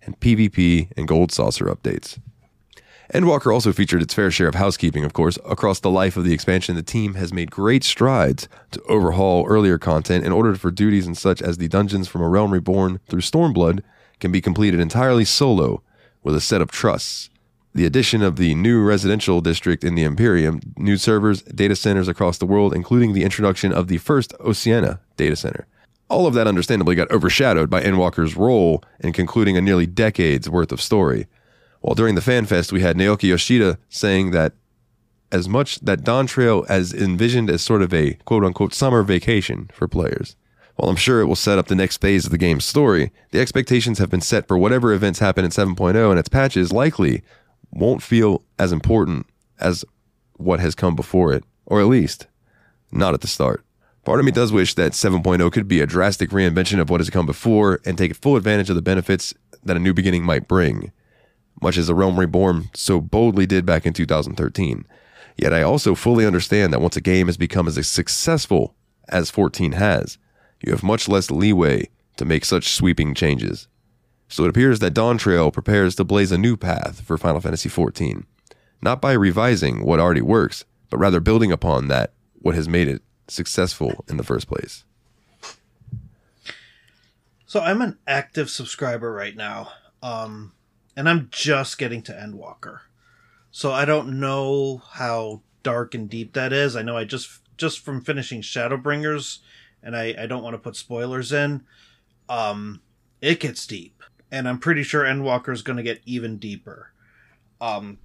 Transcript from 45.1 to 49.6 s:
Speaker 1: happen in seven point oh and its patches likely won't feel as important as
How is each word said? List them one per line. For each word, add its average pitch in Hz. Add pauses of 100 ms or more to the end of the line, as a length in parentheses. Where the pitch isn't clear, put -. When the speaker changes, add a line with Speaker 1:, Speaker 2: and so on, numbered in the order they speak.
Speaker 1:
happen 95
in 85
seven 95
point 92
oh 110
and 90
its -
patches 127
likely 101 (480)
won't -
feel 110 (140)
as 92
important 85 (340)
as 87 (540)